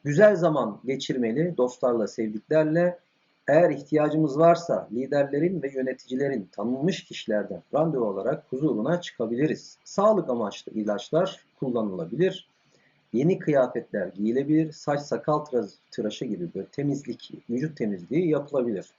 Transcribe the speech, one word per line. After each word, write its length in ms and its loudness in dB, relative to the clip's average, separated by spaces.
Güzel 320 6
zaman 500 0
geçirmeli 720 -2
dostlarla, 500 0
sevdiklerle. 920 0
Eğer 220 6
ihtiyacımız 680 0
varsa 520 4
liderlerin 720 0
ve 120 -4
yöneticilerin 760 -4
tanınmış 520 -2
kişilerden 580 -6
randevu 340 0
alarak 420 -4
huzuruna 520 -2
çıkabiliriz. 840 -4
Sağlık 460 2
amaçlı 420 -4
ilaçlar 720 -2
kullanılabilir. 880 -2
Yeni 260 2
kıyafetler 680 0
giyilebilir. 640 0
Saç 300 -4
sakal 440 -2
tıra-, 320 -4
tıraşı 340 -6
gibi 300 -6
böyle 120 -8
temizlik, 640 -6
vücut 280 -4
temizliği 520 -2
yapılabilir. 560 -2